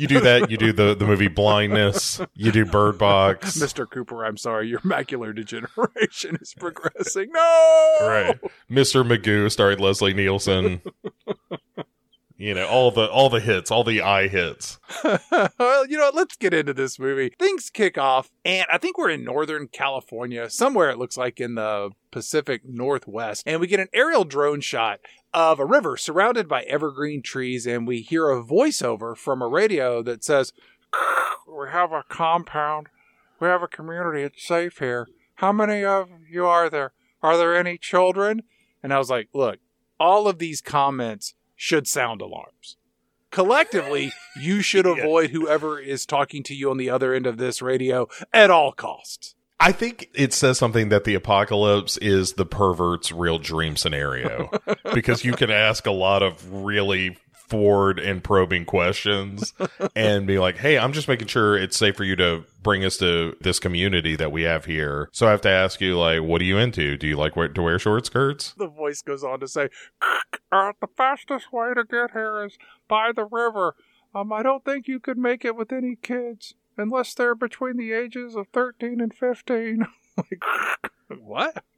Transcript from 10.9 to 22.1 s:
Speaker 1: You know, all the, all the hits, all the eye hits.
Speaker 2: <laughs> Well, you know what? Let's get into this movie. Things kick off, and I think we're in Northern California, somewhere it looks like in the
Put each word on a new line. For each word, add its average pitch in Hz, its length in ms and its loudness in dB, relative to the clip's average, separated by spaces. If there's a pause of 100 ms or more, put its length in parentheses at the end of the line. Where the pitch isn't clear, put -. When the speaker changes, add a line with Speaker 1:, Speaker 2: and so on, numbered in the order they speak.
Speaker 1:
You 104 160 -6
know, 92 140 -2
all 123 240 4
the, 110 180 2
all 131 220 6
the 117 80 2
hits, 98 320 0
all 113 140 2
the 107 180 0
eye 98 240 4
hits. 90 540 -4 (240)
Speaker 2:
<laughs> - 0 - (520)
Well, 262 300 2
you 294 100 -6
know 294 100 4
what? 277 100 0
Let's 359 200 -2
get 180 160 0
into 147 220 0
this 131 240 -4
movie. 135 400 -2
Things 381 320 -2
kick 196 260 -2
off, 131 360 0 (120)
and 180 260 0
I 165 60 4
think 349 220 -4
we're 247 120 0
in 143 120 -4
Northern 147 460 -6
California, 123 840 -8
somewhere 220 400 2
it 117 80 -6
looks 123 180 -8
like 127 240 -6
in 120 140 -6
the 107 360 -4 (200)